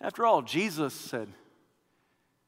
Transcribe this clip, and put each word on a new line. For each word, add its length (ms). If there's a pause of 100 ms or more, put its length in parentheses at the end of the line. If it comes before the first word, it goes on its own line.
After 240
all, 180
Jesus 680
had 180 (1200)